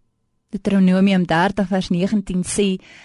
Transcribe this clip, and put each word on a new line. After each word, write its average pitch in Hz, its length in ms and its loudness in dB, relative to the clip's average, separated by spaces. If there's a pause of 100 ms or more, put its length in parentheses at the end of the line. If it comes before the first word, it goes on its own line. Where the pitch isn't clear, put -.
(540)
Deuteronomium 190 720 2
dertig 180 420 0
vers 185 220 -2
negentien 185 540 -2
sê, 196 340 -2 (280)